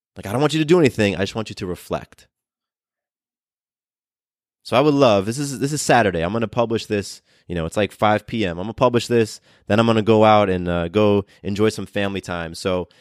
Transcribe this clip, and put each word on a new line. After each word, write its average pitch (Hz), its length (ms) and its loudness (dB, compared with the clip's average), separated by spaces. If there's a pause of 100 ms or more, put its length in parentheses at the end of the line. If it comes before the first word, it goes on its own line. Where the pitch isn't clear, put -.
(160)
Like, 98 100 -14
I 98 60 -8
don't 123 80 -2
want 147 140 0
you 156 60 0
to 156 40 0
do 170 140 4
anything. 107 380 2
I 80 40 -4
just 98 140 -4
want 110 140 -8
you 104 80 -14
to 104 100 -10
reflect. - 640 -10 (2250)
So - 140 -2
I 123 40 4
would 147 140 4
love, 110 320 4
this 120 120 -6
is, 143 200 -6
this 139 160 -4
is 143 80 -4
Saturday. 104 400 2
I'm 87 100 -2
gonna 113 160 -4
publish 113 380 -2
this, 101 340 -6 (260)
you 90 80 -8
know, 82 120 -4
it's 82 100 -8
like 101 160 -2
five 107 340 0
P 110 200 -4
M. 87 60 -4
I'm 87 120 -8
gonna 113 80 -10
publish 120 360 0
this, 117 320 0 (260)
then 104 120 0
I'm 113 80 4
gonna 113 140 2
go 110 240 4
out 107 240 6
and, 90 200 -2
uh, 85 200 -2
go 101 380 0 (160)
enjoy 101 260 -2
some 107 160 -6
family 98 380 -6
time. 85 320 -8
So 92 340 -4 (120)